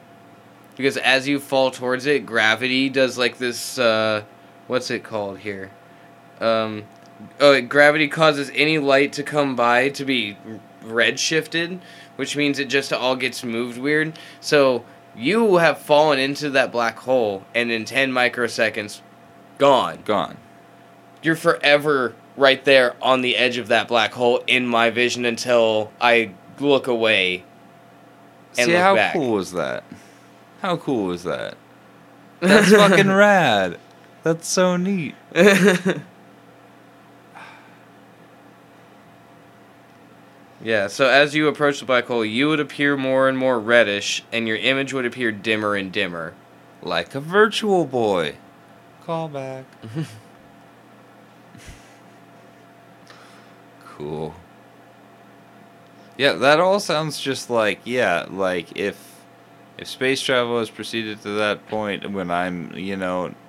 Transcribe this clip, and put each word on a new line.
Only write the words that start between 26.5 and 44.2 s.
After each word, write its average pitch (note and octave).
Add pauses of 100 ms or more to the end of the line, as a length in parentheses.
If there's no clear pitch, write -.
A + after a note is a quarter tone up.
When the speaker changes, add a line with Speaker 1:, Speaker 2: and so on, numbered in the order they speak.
Speaker 1:
look C#3
away G#2+ (1120)
and A#2+
Speaker 2:
See, E3+
Speaker 1:
look F3
Speaker 2:
how F#3+
Speaker 1:
back. G2
Speaker 2:
cool C3+
was F#2+
that? C2+ (800)
How F3+
cool A#2+
was F2
that? B1 (400)
Speaker 1:
<laughs> -
Speaker 2:
That's F#3+
fucking G3
rad. E3 (440)
That's E3
so F#3
neat. F3+
Speaker 1:
<laughs> - (4000)
Yeah, G#2+
so C3
as C#3
you D3+
approach C#3+
the -
black B2
hole, A#2+
you A#2
would D#3
appear C#3+
more C3
and C3
more C3
reddish, G#2